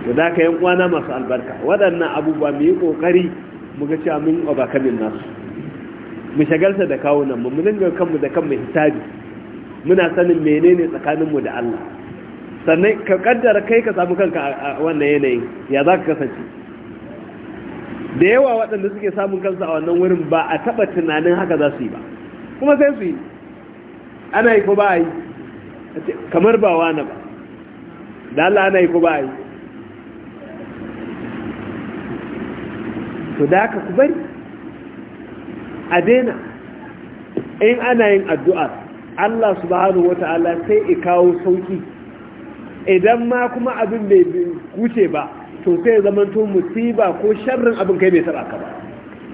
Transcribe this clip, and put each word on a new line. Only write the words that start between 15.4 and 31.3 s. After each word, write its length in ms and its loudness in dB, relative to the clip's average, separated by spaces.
ya 160 2
za 140 6
ka 160 -2
kasance? 260 -6
Da 80 6
yawa 380 4
waɗanda 300 -2
suke 200 -4
samun 280 -2
kansu 180 -2
a 220 -2
wannan 160 0
wurin 320 4
ba 180 2
a 100 0
taɓa 360 0
tunanin 420 2
haka 220 0
za 180 4
su 60 -6
yi 80 -4
ba. 80 -10
Kuma 180 4
sai 180 4
su 80 -6
yi. 120 -2
Ana 220 4
yi 80 6
ko 120 2
ba 140 4
a 100 4
yi? 80 2
Kamar 280 6
ba 200 4
wani 240 0
ba. 120 -8
Da 100 4
Allah 200 4
ana 140 4
yi 60 6
ko 140 2
ba 100 6
a 100 0
yi? 80 -4